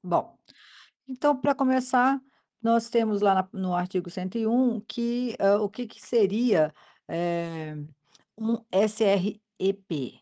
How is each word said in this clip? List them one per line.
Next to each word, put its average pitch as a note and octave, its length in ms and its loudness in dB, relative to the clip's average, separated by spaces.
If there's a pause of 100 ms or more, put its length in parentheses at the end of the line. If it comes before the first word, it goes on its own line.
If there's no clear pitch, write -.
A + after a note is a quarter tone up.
Bom, - 360 -4 (680)
então, C4+ 280 0
pra C#4 200 -2
começar, C4 640 0 (420)
nós A3+ 260 0
temos A3 320 0
lá G3+ 140 4
na, F#3 180 0
no F#3 220 -2
artigo F3+ 340 -2
cento F#3 300 -6
e A3+ 80 -2
um A#3 340 2
que, A#3+ 580 -4
eh, G3 180 4
o G#3+ 120 0
que A#3+ 180 -8
que - 140 -18
seria, G#3 720 2 (360)
eh, E3 680 -4 (600)
um A3 200 -2 (140)
S G#3+ 320 2
R G3+ 360 0 (180)
E F#3+ 160 0
P C#3 480 -8